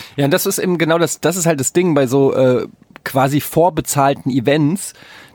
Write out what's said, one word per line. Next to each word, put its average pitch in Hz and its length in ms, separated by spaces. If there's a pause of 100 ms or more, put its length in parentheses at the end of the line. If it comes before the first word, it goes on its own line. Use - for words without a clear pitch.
(160)
Ja, 139 100
und 143 60
das 180 140
ist 196 140
eben 180 180
genau 165 200
das, 170 220
das 170 160
ist 170 120
halt 156 120
das 127 140
Ding 175 220
bei 139 120
so, 139 280
äh, 127 320 (360)
quasi 135 380
vorbezahlten 143 880
Events, 143 640 (420)